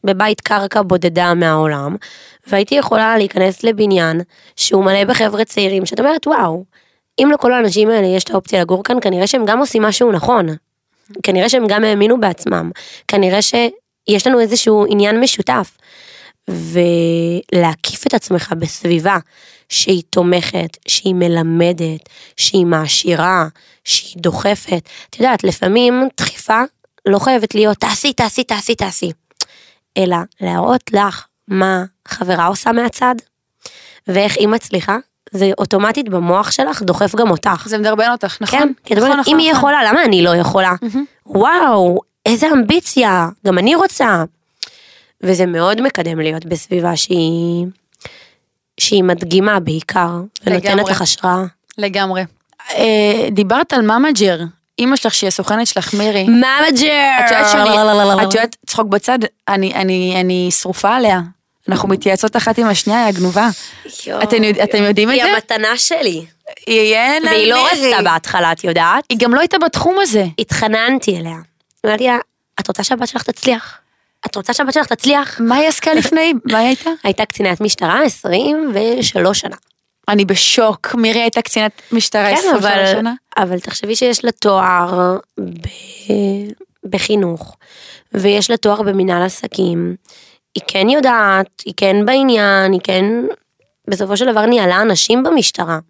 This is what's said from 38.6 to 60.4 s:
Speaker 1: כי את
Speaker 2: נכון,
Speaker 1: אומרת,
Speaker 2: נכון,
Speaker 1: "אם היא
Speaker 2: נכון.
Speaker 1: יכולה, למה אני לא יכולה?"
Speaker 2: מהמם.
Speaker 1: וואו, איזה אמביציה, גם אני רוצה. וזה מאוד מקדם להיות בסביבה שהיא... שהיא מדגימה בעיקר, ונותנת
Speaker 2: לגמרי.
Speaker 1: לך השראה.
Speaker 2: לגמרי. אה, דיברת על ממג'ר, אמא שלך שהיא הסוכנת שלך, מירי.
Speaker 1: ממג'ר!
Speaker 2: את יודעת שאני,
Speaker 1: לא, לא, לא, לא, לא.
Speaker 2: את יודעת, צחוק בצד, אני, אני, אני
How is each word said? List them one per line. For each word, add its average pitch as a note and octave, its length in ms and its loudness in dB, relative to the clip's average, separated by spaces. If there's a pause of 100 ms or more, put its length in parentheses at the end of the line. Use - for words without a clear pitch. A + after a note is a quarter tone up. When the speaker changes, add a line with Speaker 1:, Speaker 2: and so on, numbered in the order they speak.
Speaker 1:
כי - 100 -2
את G3+ 40 2
Speaker 2:
נכון, B3 140 4
Speaker 1:
אומרת, C#4 100 2
Speaker 2:
נכון, C4+ 120 0
Speaker 1:
"אם D#4+ 60 4
היא D#4+ 120 2
Speaker 2:
נכון. C4+ 80 2
Speaker 1:
יכולה, C#4+ 240 2
למה A3+ 200 2
אני G3 180 4
לא F3 140 4
יכולה?" F3+ 460 0
Speaker 2:
מהמם. A#3+ 240 -4 (200)
Speaker 1:
וואו, A3 720 2 (260)
איזה A#3+ 260 2
אמביציה, A3 800 2 (180)
גם F3+ 100 2
אני A3+ 180 2
רוצה. A#3+ 480 0 (1000)
וזה F#3 220 2
מאוד F3 360 0
מקדם E3 380 -2
להיות D#3 260 -4
בסביבה E3+ 500 -2
שהיא... E3+ 720 -2 (1120)
שהיא G3+ 240 2
מדגימה F#3 560 2
בעיקר, E3 500 -4 (360)
ונותנת F3+ 200 -2
Speaker 2:
לגמרי. G3 260 0
Speaker 1:
לך G3 100 -2
השראה. F#3 420 0 (340)
Speaker 2:
לגמרי. F#3+ 440 -4 (540)
אה, G#3+ 560 2
דיברת G#3+ 420 0
על B3+ 80 2
ממג'ר, G#3+ 580 2 (400)
אמא B3+ 160 0
שלך A3+ 180 -2
שהיא - 140 -2
הסוכנת G#3+ 400 -2
שלך, - 260 -4
מירי. G#3 300 0
Speaker 1:
ממג'ר! C4+ 1040 2
Speaker 2:
את A3+ 60 2
יודעת G#3+ 180 2
שאני, G#3 200 4
Speaker 1:
לא, G#3+ 60 4
לא, G#3+ 180 4
לא, G#3 100 4
לא, G3+ 100 4
לא. F#3+ 140 2
Speaker 2:
את F#3+ 60 -2
יודעת, A3+ 220 0 (100)
צחוק A3 220 -2
בצד, G#3 320 0 (280)
אני, F#3+ 260 -2
אני, F#3 480 0
אני F3+ 300 0